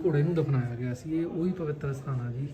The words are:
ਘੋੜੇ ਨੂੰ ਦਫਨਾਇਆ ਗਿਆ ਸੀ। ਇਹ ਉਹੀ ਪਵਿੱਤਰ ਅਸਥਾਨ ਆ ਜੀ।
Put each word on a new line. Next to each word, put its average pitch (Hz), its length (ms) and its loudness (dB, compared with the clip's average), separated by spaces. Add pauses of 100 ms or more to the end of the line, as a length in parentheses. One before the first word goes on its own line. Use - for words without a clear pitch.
ਘੋੜੇ 147 180 4
ਨੂੰ 170 120 4
ਦਫਨਾਇਆ 135 400 2
ਗਿਆ 123 200 -2
ਸੀ। 160 240 -4
ਇਹ 170 80 0
ਉਹੀ 175 260 0
ਪਵਿੱਤਰ 147 380 -2
ਅਸਥਾਨ 135 300 -4
ਆ 120 120 -2
ਜੀ। 139 220 -4